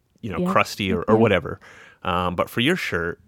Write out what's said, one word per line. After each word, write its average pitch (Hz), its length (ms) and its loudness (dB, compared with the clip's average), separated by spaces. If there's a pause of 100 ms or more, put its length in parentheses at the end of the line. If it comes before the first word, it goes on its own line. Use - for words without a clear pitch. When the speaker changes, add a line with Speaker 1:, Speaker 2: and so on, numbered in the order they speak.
(200)
Speaker 1:
you 104 100 -10
know, 87 100 -4
Speaker 2:
Yeah. 180 120 -2
Speaker 1:
Krusty 101 420 0
or, - 80 0
or 110 120 4
Speaker 2:
Okay. 110 80 6
Speaker 1:
whatever. 92 380 2 (420)
Um, 90 320 -2
but - 160 -2
for - 100 -4
your 151 160 0
shirt, 85 520 -6